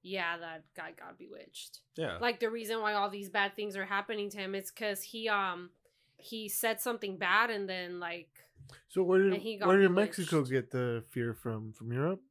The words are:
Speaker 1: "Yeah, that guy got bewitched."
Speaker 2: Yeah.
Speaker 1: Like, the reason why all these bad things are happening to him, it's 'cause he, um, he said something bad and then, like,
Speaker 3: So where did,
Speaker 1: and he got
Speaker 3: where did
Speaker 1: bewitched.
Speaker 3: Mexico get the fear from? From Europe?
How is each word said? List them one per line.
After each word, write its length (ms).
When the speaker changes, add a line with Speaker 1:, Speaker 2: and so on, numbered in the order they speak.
Speaker 1:
"Yeah, 360
that 260
guy 180
got 260
bewitched." 640
Speaker 2:
Yeah. 220
Speaker 1:
Like, 200
the 120
reason 320
why 100
all 180
these 200
bad 260
things 200
are 100
happening 440
to 80
him, 160
it's 160
'cause 320
he, 260
um, 420
he 300
said 320
something 360
bad 340
and 180
then, 300
like, 460
Speaker 3:
So 140
where 200
did, 100
Speaker 1:
and 100
he 140
got 120
Speaker 3:
where 100
did 100
Speaker 1:
bewitched. 300
Speaker 3:
Mexico 260
get 260
the 380
fear 260
from? 380
From 200
Europe? 380